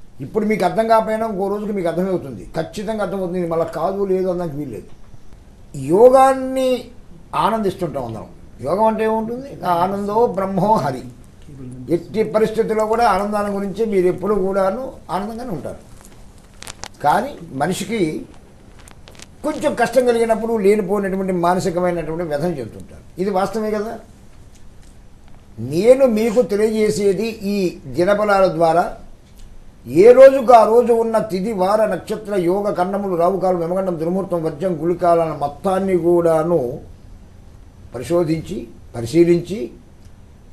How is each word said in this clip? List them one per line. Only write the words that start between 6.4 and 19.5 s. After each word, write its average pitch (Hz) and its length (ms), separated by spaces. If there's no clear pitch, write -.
ఆనందిస్తుంటాం 175 680
అందరం. 110 220
యోగం 175 220
అంటే 220 200
ఏముంటుంది? 226 600
ఆనందో 202 600
బ్రహ్మో 190 480
హరి. 135 280
ఎట్టి 202 300
పరిస్థితుల్లో 214 640
కూడా 226 220
ఆనందాన్ని 208 440
గురించి 196 320
మీరు 196 220
ఎప్పుడు 185 280
కూడాను 196 580
ఆనందంగానే 220 400
ఉంటారు. 127 400
కానీ 196 320
మనిషికి 175 720
కొంచెం 285 300